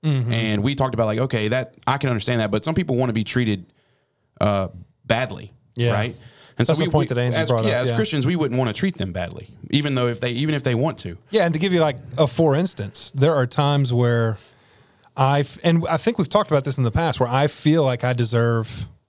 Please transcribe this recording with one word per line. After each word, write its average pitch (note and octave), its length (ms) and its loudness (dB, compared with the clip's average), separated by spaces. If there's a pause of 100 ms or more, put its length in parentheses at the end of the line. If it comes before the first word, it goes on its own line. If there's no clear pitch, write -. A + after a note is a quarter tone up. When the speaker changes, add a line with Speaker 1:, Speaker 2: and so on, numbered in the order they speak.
Speaker 1:
Mm-hmm. C3 300 0
Speaker 2:
And G#2+ 300 0
we C3+ 120 0
talked C3 180 0
about, A2+ 120 2
like, G#2+ 140 0
okay, A2+ 300 0
that, B2 260 -4 (100)
I C3+ 120 2
can C3 120 0
understand A#2 320 0
that, G#2 100 0
but G#2+ 140 -2
some D#3+ 100 -2
people D3+ 200 0
wanna B2 180 0
be A2 100 0
treated, G#2 420 0 (760)
uh, G2 280 0 (360)
badly, A2 460 -4 (240)
Speaker 1:
Yeah. A#2+ 180 0
Speaker 2:
right? G#2 220 -2 (420)
And A#2 100 2
so E3 60 2
Speaker 1:
That's D3+ 60 0
the F#3 60 2
Speaker 2:
we, E3+ 60 -2
Speaker 1:
point D3+ 180 2
Speaker 2:
we, B2 60 -2
Speaker 1:
that A#2+ 60 0
Angie A#2+ 160 0
Speaker 2:
as, D#3+ 120 -2
Speaker 1:
brought A2+ 160 2
Speaker 2:
yeah, A2 60 2
Speaker 1:
up, - 120 0
Speaker 2:
as A#2+ 80 0
Speaker 1:
yeah. A#2 40 -2
Speaker 2:
Christians, D#3 300 0
we F3 100 0
wouldn't C3+ 220 0
wanna B2 160 0
treat F#3+ 240 -2
them F#2+ 140 -6
badly, F2 380 -8 (200)
even C#3+ 260 0
though B2 120 0
if A#2+ 120 -4
they, B2 120 -4
even D3 240 -2
if C#3 80 -4
they C3 120 0
want C#3 240 -2
to. F2+ 180 -10 (120)
Speaker 1:
Yeah, G3+ 160 2
and E3+ 80 0
to D#3+ 60 -2
give F#3 140 0
you, E3+ 80 4
like, C#3+ 160 2 (200)
a D#3 80 6
for D3 300 2
instance, C#3+ 560 -4
there D3 240 4
are C3 100 2
times C#3+ 480 0
where A#2+ 440 2 (840)
I C#3+ 220 2
f-, - 220 -6
and E3+ 240 2
I E3 100 0
think A#3 200 0
we've A#3 120 0
talked G#3 200 2
about C#3+ 140 2
this C3+ 140 -4
in C3 80 0
the A2+ 60 0
past, D#3 280 0
where B2 100 2
I C3+ 180 2
feel D#3 360 2
like B2+ 220 0
I B2+ 80 2
deserve A#2 720 0 (220)